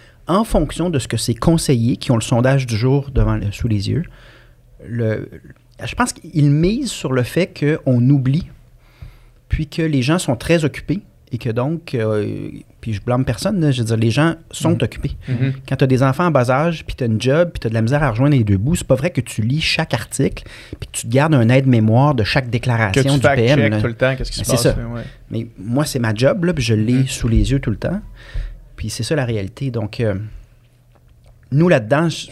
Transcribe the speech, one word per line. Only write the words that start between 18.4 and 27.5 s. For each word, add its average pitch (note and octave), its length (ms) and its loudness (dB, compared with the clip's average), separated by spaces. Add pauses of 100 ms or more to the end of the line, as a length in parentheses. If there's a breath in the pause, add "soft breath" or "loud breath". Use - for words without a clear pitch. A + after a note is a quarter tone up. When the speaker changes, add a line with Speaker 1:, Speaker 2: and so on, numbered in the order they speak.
Speaker 1:
deux G2+ 140 2
bouts, C#3 180 0
c'est - 120 -6
pas C3 80 6
vrai C#3+ 160 -2
que - 100 -2
tu - 200 -6
lis C3+ 200 0
chaque - 340 -2
article, - 480 -4 (360 loud breath)
puis - 120 -12
que - 60 -10
tu A2+ 100 -8
te A2+ 40 -4
gardes D3 240 4
un A#2 140 4
aide-mémoire B2+ 680 4
de A2 80 0
chaque B2+ 280 -2
déclaration A#2 520 0
Speaker 3:
Que C3+ 60 2
tu C#3+ 60 2
Speaker 1:
du C#3 60 2
P D3 60 4
M, B2+ 200 4 (120)
Speaker 3:
fact-check G#2+ 120 2
Speaker 1:
là. G#2+ 100 0
Speaker 3:
tout A#2+ 60 0
le A#2 80 -4
temps, C3 200 0
qu'est-ce - 160 -6
qui - 60 -8
se - 140 -4
Speaker 1:
Mais A#2+ 60 2
c'est A#2 120 4
Speaker 3:
passe, - 60 0
Speaker 1:
ça. A2+ 60 -4
Speaker 3:
là, A#2 60 -8
ouais. A#2 160 -8 (280 loud breath)
Speaker 1:
Mais A2+ 160 -6 (120)
moi, A#2 260 -2
c'est C#3 140 -4
ma A2+ 160 0
job, D3 300 2
là, F3+ 80 0
puis C#3 100 -2
je A2+ 120 2
l'ai A2 180 2
Speaker 3:
Mhm. C3 140 2
Speaker 1:
sous - 200 -4
les A2 240 2